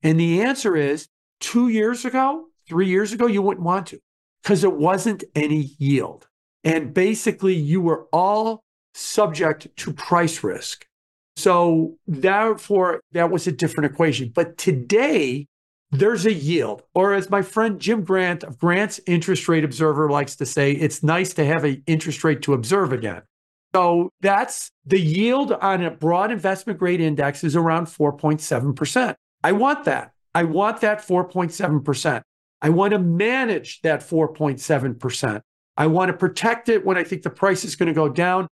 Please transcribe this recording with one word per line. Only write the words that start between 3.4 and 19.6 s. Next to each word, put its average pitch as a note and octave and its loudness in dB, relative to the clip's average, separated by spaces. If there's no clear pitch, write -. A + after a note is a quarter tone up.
wouldn't F#3+ -2
want F3+ -2
to, - -18
'cause G3 2
there F#3+ 4
wasn't F3+ 0
any D3+ 0
yield. C#3 -2
And D#3+ 0
basically, F#3+ 0
you D#3+ 0
were E3 0
all G#3+ 0
subject D#3+ -2
to - -8
price E3+ 0
risk. - -6
So E3+ 2
therefore, F#3+ 0
that E3+ 2
was E3+ -2
a F3+ -2
different D3+ -2
equation. C3 -2
But E3 -2
today, D3 0
there's G3 2
a A3 4
yield, C#3+ -2
or G3 4
as F#3+ -2
my G3 4
friend G#3 -2
Jim G#3 0
Grant F3+ 0
of C3 -16
Grant's F3+ 0
Interest F3+ 0
Rate E3 4